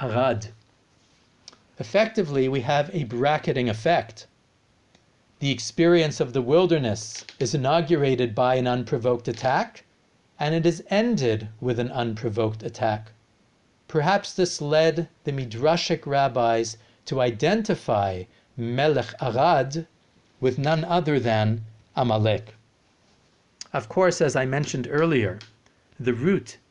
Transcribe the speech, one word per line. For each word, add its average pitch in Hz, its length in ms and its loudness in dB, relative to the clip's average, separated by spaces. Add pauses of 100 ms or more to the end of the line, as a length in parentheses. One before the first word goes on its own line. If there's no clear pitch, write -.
Arad. 120 460 0 (1300)
Effectively, 151 720 0
we 135 120 -2
have 143 300 0
a 165 120 -4
bracketing 131 640 -2
effect. 110 560 -2 (1160)
The 139 120 -2
experience 165 680 2
of 127 140 -4
the 135 80 0
wilderness 147 800 0 (160)
is 127 140 -2
inaugurated 139 800 2
by 127 220 2
an 127 100 0
unprovoked 123 640 -2
attack, 135 560 -2 (560)
and 151 160 0
it 165 100 2
is 170 240 0
ended 135 600 0 (120)
with 123 180 -2
an 123 120 -2
unprovoked 110 720 -4
attack. 110 480 -4 (760)
Perhaps 180 460 0
this - 280 -2
led 156 460 2 (160)
the 147 80 -4
Midrashic 135 760 -2
rabbis 120 720 0 (280)
to 131 160 -2
identify 120 1000 0 (340)
Melech 123 640 0
Arad 139 640 0 (540)
with 127 160 0
none 156 260 0
other 156 360 2
than 110 440 2 (320)
Amalek. 110 600 0 (1160)
Of 143 160 -4
course, 185 340 2
as 143 140 2
I 131 100 0
mentioned 135 440 -4
earlier, 139 500 0 (600)
the 123 140 0
route 160 440 0 (140)